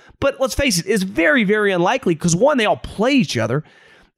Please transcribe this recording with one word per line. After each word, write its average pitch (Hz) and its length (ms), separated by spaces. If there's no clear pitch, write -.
but 269 200
let's 262 160
face 277 220
it, 165 80
is 202 160
very, 262 420
very 208 280
unlikely, 185 440
'cause 165 200
one, 269 220
they 220 80
all 165 120
play 247 360
each 226 220
other, 117 280